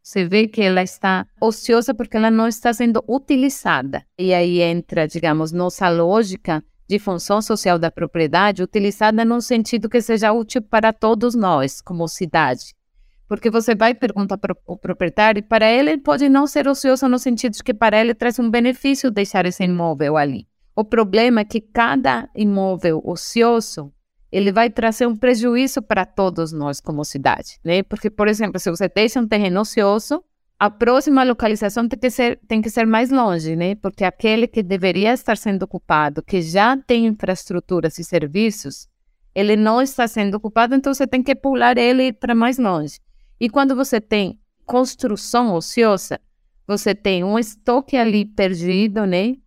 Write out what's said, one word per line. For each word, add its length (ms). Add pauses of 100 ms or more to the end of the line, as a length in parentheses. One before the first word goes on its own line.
Você 240
vê 220
que 160
ela 180
está 460 (140)
ociosa 520
porque 240
ela 140
não 160
está 260
sendo 360
utilizada. 1000 (100)
E 160
aí 300
entra, 460
digamos, 420
nossa 380
lógica 760 (260)
de 120
função 420
social 380
da 100
propriedade, 720
utilizada 600
num 160
sentido 480
que 120
seja 320
útil 300
para 300
todos 420
nós, 460
como 260
cidade. 680 (540)
Porque 240
você 240
vai 180
perguntar 460
pro, 260
o 120
proprietário, 680
para 260
ele 300
pode 300
não 180
ser 220
ocioso 400
no 100
sentido 360
de 100
que 100
para 260
ele 140
traz 240
um 100
benefício 640
deixar 360
esse 180
imóvel 520
ali. 300 (300)
O 80
problema 560
é 40
que 160
cada 760
imóvel 680
ocioso, 880 (380)
ele 220
vai 160
trazer 380
um 100
prejuízo 640
para 240
todos 480
nós 280
como 240
cidade, 600
né? 180
Porque, 280
por 180
exemplo, 300
se 120
você 180
deixa 320
um 60
terreno 340
ocioso, 640 (360)
a 120
próxima 520
localização 680
tem 100
que 120
ser, 280 (100)
tem 120
que 100
ser 160
mais 240
longe, 440
né? 220
Porque 280
aquele 420
que 160
deveria 500
estar 240
sendo 260
ocupado, 600
que 200
já 340
tem 300
infraestruturas 920
e 60
serviços, 840 (460)
ele 200
não 260
está 280
sendo 260
ocupado, 400
então 180
você 140
tem 160
que 120
pular 440
ele 340
para 220
mais 240
longe. 400 (400)
E 100
quando 280
você 240
tem 400 (240)
construção 880
ociosa, 640 (480)
você 280
tem 280
um 160
estoque 580
ali 280
perdido, 840
né? 300 (100)